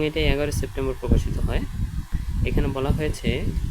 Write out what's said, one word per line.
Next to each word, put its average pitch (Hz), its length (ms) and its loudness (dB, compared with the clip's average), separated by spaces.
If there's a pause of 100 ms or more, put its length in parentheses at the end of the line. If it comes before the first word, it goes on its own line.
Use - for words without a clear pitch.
এটা 156 140 -2
এগারোই 147 320 2
সেপ্টেম্বর 135 480 -2
প্রকাশিত - 380 4
হয়। - 260 0 (840)
এখানে 147 220 2
বলা 135 240 0
হয়েছে 147 380 -2 (420)